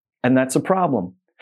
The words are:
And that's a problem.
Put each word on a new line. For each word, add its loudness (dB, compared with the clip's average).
And 2
that's 0
a 2
problem. -2